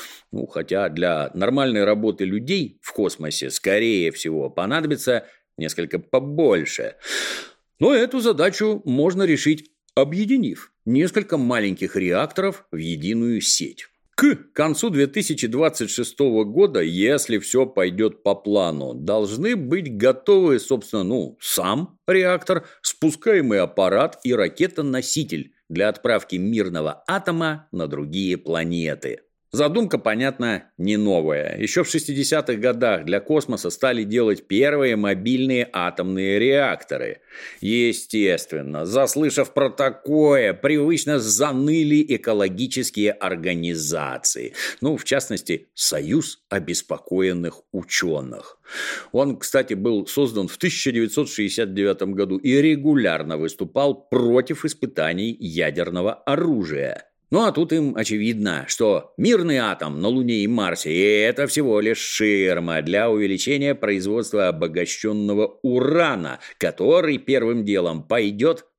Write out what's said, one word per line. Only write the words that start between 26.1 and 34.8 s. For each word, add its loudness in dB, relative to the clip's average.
мирного -2
атома -2
на -4
другие -4
планеты. -4
Задумка, 0
понятно, -2
не 0
новая. 0
Еще 0
в -4
шестидесятых -2
годах 0
для 0
космоса -2
стали 0
делать 0
первые 2